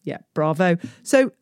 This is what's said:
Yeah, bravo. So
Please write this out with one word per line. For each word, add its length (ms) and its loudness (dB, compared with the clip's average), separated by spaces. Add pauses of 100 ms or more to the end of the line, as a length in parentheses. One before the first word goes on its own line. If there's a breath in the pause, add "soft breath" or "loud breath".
Yeah, 140 -10 (160)
bravo. 440 0 (260 loud breath)
So 280 2 (100)